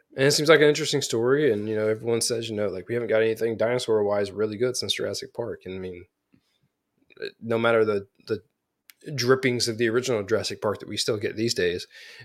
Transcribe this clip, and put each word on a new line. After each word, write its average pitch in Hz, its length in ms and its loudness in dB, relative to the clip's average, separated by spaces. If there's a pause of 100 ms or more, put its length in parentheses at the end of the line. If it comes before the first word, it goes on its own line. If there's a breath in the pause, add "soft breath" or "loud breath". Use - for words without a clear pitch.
(160)
And 135 100 2
it 147 60 4
seems 147 160 0
like 156 120 8
an 151 60 8
interesting 147 340 2
story. 131 520 2
And, 104 160 -2
you 110 80 -2
know, 107 100 0
everyone 110 340 0
says, 113 300 -2
you 107 60 -4
know, 104 100 -2
like, 92 220 -6
"We 117 60 -4
haven't 120 140 -2
got 110 140 4
anything 113 340 0
dinosaur-wise 104 760 0
really 107 240 -2
good 123 200 0
since - 180 -4
Jurassic - 380 -6
Park." 113 340 -8
And, 92 100 -8
I - 20 -8
mean, 90 280 -10 (1300)
no 113 160 -2
matter 113 280 4
the, 101 240 0 (180)
the 110 160 -4 (720)
drippings 123 540 2
of 110 100 -4
the 120 100 2
original 117 360 0
Jurassic 98 360 -2
Park 101 200 -2
that - 80 -14
we 104 80 -8
still 107 220 -2
get 98 180 -4
these 113 180 0
days, 87 320 0 (380 loud breath)